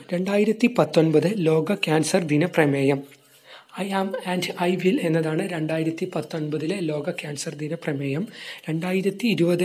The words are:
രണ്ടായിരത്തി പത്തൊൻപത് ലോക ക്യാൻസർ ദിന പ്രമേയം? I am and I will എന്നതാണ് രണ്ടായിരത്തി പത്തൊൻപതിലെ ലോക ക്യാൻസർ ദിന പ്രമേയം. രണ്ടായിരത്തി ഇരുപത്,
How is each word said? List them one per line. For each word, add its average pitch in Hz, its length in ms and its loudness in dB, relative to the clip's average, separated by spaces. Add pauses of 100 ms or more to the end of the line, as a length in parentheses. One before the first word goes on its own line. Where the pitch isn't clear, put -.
രണ്ടായിരത്തി 208 640 2
പത്തൊൻപത് 160 680 4
ലോക 160 400 2
ക്യാൻസർ 160 460 2
ദിന 151 220 2
പ്രമേയം? 139 540 2 (760)
I 185 160 -6
am 196 180 -2 (180)
and 180 180 -2 (140)
I 180 160 2
will 185 260 2
എന്നതാണ് 160 480 0
രണ്ടായിരത്തി 160 560 -2
പത്തൊൻപതിലെ 156 760 -4
ലോക 151 300 -4
ക്യാൻസർ 151 440 -8
ദിന 151 200 -6
പ്രമേയം. 143 480 -4 (400)
രണ്ടായിരത്തി 185 640 -2
ഇരുപത്, 175 380 2